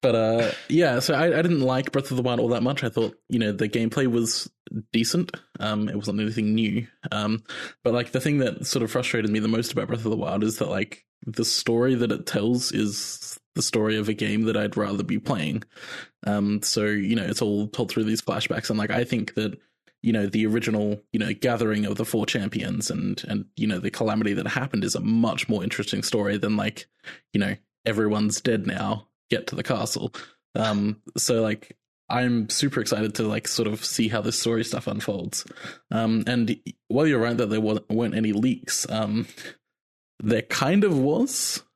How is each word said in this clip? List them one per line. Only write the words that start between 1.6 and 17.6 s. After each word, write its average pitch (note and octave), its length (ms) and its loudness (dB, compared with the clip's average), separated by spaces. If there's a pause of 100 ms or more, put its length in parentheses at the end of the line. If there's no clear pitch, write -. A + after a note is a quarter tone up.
Breath C3+ 200 0
of B2+ 60 0
the B2+ 60 0
Wild B2 160 0
all A#2 100 2
that A#2 140 2
much. C3+ 200 0
I A#2+ 60 0
thought, A2+ 280 -2 (100)
you B2 120 0
know, G#2+ 120 2
the G#2 160 0
gameplay A2+ 400 2
was A#2 420 0 (440)
decent. - 420 2 (240)
Um, G#2+ 300 -2
it - 60 -6
wasn't G#2+ 260 -2
anything G#2+ 340 0
new. A2 320 0 (240)
Um, G#2+ 320 -2 (400)
but, A#2 100 4
like, A#2+ 180 0
the C3 100 0
thing D3 160 2
that B2+ 280 0
sort B2 180 0
of A2+ 80 -2
frustrated A#2 380 2
me G#2+ 100 2
the G#2+ 100 0
most A2+ 240 0
about B2 140 0
Breath A2+ 180 -2
of G#2+ 60 2
the A2 60 0
Wild G#2 280 0
is A2 140 0
that, - 100 -2
like, - 360 -4 (200)
the A#2 180 -2
story A#2+ 520 2
that A#2 160 2
it - 140 -4
tells A#2 460 0
is - 680 -4 (180)
the - 60 -2
story G#2+ 360 2
of G#2+ 100 0
a A2 60 0
game G#2+ 300 0
that A2 120 2
I'd G#2 220 0
rather G2+ 260 0
be G#2 160 -2
playing. G2+ 440 -2 (640)
Um, G#2 380 2
so, - 220 0
you G#2 300 0
know, G2+ 100 0
it's G#2 160 -2
all G#2 260 0